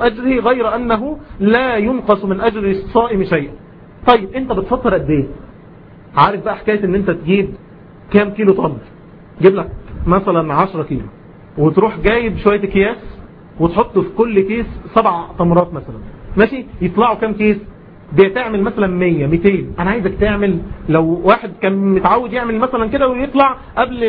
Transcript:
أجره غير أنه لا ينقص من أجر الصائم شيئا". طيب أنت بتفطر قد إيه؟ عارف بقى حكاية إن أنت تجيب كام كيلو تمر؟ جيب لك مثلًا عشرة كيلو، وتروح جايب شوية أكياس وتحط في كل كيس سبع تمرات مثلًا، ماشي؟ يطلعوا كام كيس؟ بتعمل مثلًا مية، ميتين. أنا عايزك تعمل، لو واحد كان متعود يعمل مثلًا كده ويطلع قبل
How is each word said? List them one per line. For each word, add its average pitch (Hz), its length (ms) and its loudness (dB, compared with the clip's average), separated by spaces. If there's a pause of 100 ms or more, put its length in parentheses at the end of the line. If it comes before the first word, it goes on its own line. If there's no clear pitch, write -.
أجره 240 380 0
غير 226 340 0
أنه 240 440 -2 (220)
لا 233 360 2
ينقص 208 480 0
من 190 160 -2
أجر 214 300 0
الصائم 202 540 0
شيئا". 147 280 -2 (540)
طيب 220 260 4
أنت 254 200 -4
بتفطر 208 420 0
قد 143 160 -2
إيه؟ 143 160 2 (920)
عارف 180 280 2
بقى 214 120 -4
حكاية 208 280 -2
إن 185 100 0
أنت 196 160 0
تجيب 165 440 0 (560)
كام 202 200 4
كيلو 202 220 2
تمر؟ 170 240 0 (640)
جيب 190 120 8
لك 180 140 -4 (380)
مثلًا 170 480 2
عشرة 156 280 0
كيلو، 120 240 -6 (520)
وتروح 165 400 2
جايب 220 380 0
شوية 202 280 2
أكياس 196 320 0 (640)
وتحط 175 380 2
في - 180 0
كل 214 240 2
كيس 214 260 -2 (280)
سبع 185 300 2 (140)
تمرات 175 360 2
مثلًا، 117 220 -12 (400)
ماشي؟ 233 280 2 (180)
يطلعوا 208 320 0
كام 214 180 -4
كيس؟ 208 240 2 (560)
بتعمل 196 500 2
مثلًا 208 240 0
مية، 180 400 0
ميتين. 165 520 0
أنا 175 120 0
عايزك 202 300 -2
تعمل، 202 380 0 (300)
لو 165 360 2
واحد 208 280 2 (100)
كان 196 100 0 (220)
متعود 190 380 2
يعمل 233 260 -2
مثلًا 240 280 0
كده 269 220 2
ويطلع 262 480 0 (220)
قبل 240 300 -2